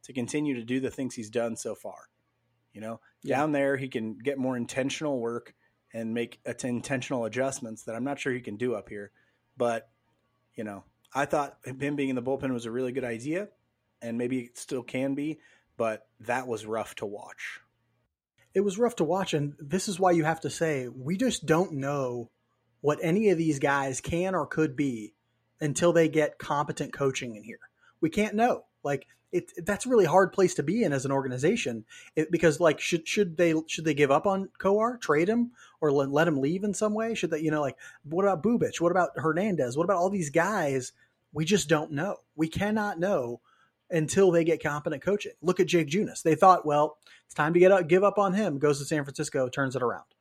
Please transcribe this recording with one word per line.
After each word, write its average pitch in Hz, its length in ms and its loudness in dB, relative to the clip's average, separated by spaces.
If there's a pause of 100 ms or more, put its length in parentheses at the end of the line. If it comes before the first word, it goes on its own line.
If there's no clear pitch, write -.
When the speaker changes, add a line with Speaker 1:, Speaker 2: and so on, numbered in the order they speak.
Speaker 1:
to - 80 -18
continue 139 440 -4
to 113 80 -10
do 127 160 -4
the 131 100 -4
things 131 240 -8
he's 110 160 -12
done 117 260 -4
so 107 180 -8
far. - 340 -16 (640)
You 104 80 -18
know, 110 200 -12 (220)
Speaker 2:
Yeah. 131 160 -2
Speaker 1:
down 151 140 0
there, 139 240 2
he 131 120 -6
can 113 300 -6
get 139 200 -4
more 127 180 -2
intentional 135 640 -4
work 117 340 -8 (380)
and 113 200 -6
make 117 320 -6
at-, 120 200 -8
intentional 123 600 -4
adjustments 117 600 -6
that 113 100 -10
I'm 120 100 -6
not 139 140 -6
sure 131 140 -4
he 120 80 -6
can 107 160 -12
do 120 180 -2
up 98 140 -10
here. 101 240 -14 (440)
But, 120 320 -2 (680)
you 110 100 -10
know, 101 200 -12 (300)
I 139 120 0
thought 143 380 -2
him 135 300 -6
being 143 140 -2
in 131 80 -2
the 120 60 -4
bullpen 131 300 -4
was 120 140 -6
a 110 60 -8
really 127 180 -4
good 127 140 -6
idea, 143 440 -6 (540)
and 117 160 -6
maybe 127 220 -2
it - 180 -16
still 127 240 -8
can 135 320 -4
be, 147 240 -6 (380)
but 110 320 -4 (120)
that 123 280 -4
was 110 180 -6
rough 107 300 -6
to 110 100 -8
watch. - 540 -14 (920)
Speaker 2:
It 190 100 0
was 196 160 -2
rough 233 180 0
to 175 80 2
watch, 180 300 0
and 143 260 -2
this 160 260 -4
is 185 140 -4
why 185 100 6
you 170 140 4
have 156 160 0
to 143 100 -4
say, 143 380 -2
we 131 280 -6
just 214 300 -2
don't 165 280 2
know 135 560 -4 (500)
what 147 200 0
any 196 300 4
of 165 80 4
these 156 220 2
guys 139 400 0
can 180 340 -2
or 151 120 -2
could 156 280 0
be 123 400 -4 (460)
until 156 320 2
they 165 160 6
get 151 300 0
competent 147 540 -4
coaching 131 440 -2
in 104 80 -18
here. 110 160 -16 (400)
We 160 100 0
can't 208 240 -2
know. 226 300 2 (180)
Like, 143 240 -4 (260)
it, 175 180 -2 (140)
that's 202 220 -4
a - 20 -6
really 233 160 6
hard 175 280 4
place 180 240 2
to 151 60 -2
be 202 220 0
in 151 80 2
as 135 120 -2
an 139 60 -2
organization, 131 720 -2 (300)
it, 156 160 0
because, 160 300 4
like, 156 200 4
should, - 280 -2
should 180 280 0
they, 170 180 4 (120)
should - 180 -8
they 156 100 2
give 139 180 4
up 156 140 4
on 196 220 0 (120)
Kowar, 220 400 2
trade 160 280 2
him, 240 240 0 (280)
or 151 100 2
let, 139 200 2
let 156 180 4
him 143 120 2
leave 170 220 0
in 208 120 -2
some 214 200 -2
way? 226 200 -4
Should 170 160 -4
they, 156 100 -2
you 156 100 0
know, 151 100 0
like, 139 160 -2 (280)
what 165 200 -2
about 185 200 2
Bubic? 202 360 2
What 170 120 4
about 180 240 2
Hernandez? 156 600 0
What 165 80 0
about 190 120 2
all 180 140 2
these 175 200 -2
guys? 165 640 0 (400)
We 156 120 -2
just 175 240 0
don't 160 220 2
know. 160 280 -4 (180)
We 156 100 0
cannot 202 540 -2
know 139 400 0 (500)
until 180 400 4
they 170 140 4
get 160 180 0
competent 147 400 -4
coaching. - 300 -2 (100)
Look 175 160 0
at 185 80 4
Jake 165 220 2
Junis. 175 340 -2
They 156 140 4
thought, 180 280 8
"Well, 151 320 2 (300)
it's - 80 -20
time 156 200 0
to 175 60 8
get 185 120 10
up, 180 160 4
give 185 160 6
up 196 140 2
on 196 160 2
him." 180 260 0
Goes 147 180 2
to 139 60 -8
San 151 180 -2
Francisco, 139 460 -2
turns 135 260 -2
it 131 80 0
around 110 220 -2 (160)